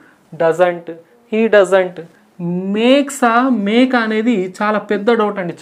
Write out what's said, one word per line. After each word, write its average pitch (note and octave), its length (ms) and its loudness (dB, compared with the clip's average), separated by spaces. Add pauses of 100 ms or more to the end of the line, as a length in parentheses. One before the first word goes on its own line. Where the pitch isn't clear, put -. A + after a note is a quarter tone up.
(360)
Doesn't, E3+ 560 0 (420)
he A3 180 0
doesn't. F#3 480 4 (720)
మేక్సా, B3 760 0
మేక్ A#3+ 460 0
అనేది A3 680 -2
చాలా G#3+ 160 0
పెద్ద G#3 340 -2
డౌట్ G#3 260 0
అండి E3+ 240 -6